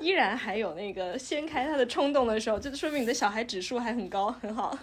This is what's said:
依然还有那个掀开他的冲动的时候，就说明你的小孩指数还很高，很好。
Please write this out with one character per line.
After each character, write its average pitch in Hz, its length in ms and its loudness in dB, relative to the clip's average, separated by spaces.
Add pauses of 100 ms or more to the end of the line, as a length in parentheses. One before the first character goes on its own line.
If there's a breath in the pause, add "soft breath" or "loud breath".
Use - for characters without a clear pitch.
依 320 60 0
然 262 280 4
还 196 220 -2
有 190 160 -2
那 196 180 -6
个 180 260 -4
掀 302 280 -4
开 302 180 -2
他 294 140 0
的 247 80 6
冲 285 260 2
动 269 140 6
的 220 120 2
时 220 120 -2
候， 208 80 2
就 269 160 -6
说 302 160 -2
明 294 100 0
你 233 60 2
的 302 80 2
小 220 160 2
孩 220 120 -2
指 202 200 -6
数 240 160 -2
还 233 160 -2
很 214 160 -4
高， 202 200 0
很 220 240 -6
好。 214 280 -2